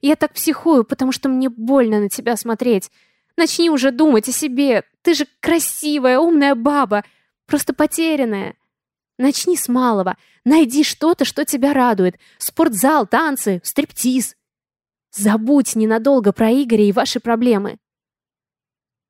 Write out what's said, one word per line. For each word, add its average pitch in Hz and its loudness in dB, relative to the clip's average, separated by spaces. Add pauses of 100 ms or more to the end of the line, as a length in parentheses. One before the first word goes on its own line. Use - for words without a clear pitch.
Я 285 2
так - -4
психую, 294 0
потому 262 -4
что - -4
мне 262 0
больно 233 0
на 202 -2
тебя 226 -4
смотреть. 226 -2 (440)
Начни 339 0
уже 269 2
думать 254 2
о 254 -6
себе. 254 -2 (180)
Ты 339 2
же 285 -2 (140)
красивая, 294 0
умная 294 2
баба, 233 0 (420)
просто - -2
потерянная. 277 -2 (600)
Начни 294 0
с - -8
малого. 233 0 (280)
Найди 285 2
что-то, 320 0
что 285 -4
тебя 277 -2
радует. 220 0 (200)
Спортзал, 277 0
танцы, 254 -2
стриптиз. - -4 (760)
Забудь 220 0
ненадолго 220 2
про 220 0
Игоря 233 2
и 202 2
ваши 240 -2
проблемы". 233 0 (1300)